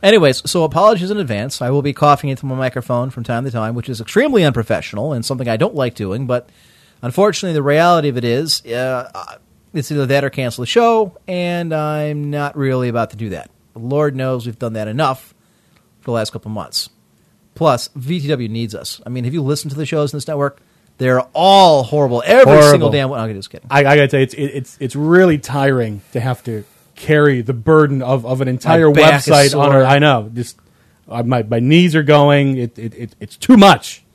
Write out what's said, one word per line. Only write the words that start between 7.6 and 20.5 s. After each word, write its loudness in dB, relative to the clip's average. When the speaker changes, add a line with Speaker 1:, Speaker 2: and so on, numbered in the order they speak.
Speaker 1:
reality 2
of -4
it -6
is, -4
uh, -8
it's -8
either -2
that 0
or -2
cancel -8
the -8
show, 0
and -6
I'm -6
not -6
really -2
about -4
to -20
do -8
that. -12
Lord -4
knows -6
we've -12
done -8
that -8
enough -4
for -16
the -6
last -4
couple -14
months. -10
Plus, 0
V -6
T -8
W -4
needs -8
us. -14
I -16
mean, -8
have -4
you -4
listened -4
to -12
the -6
shows -4
in -8
this -10
network? -6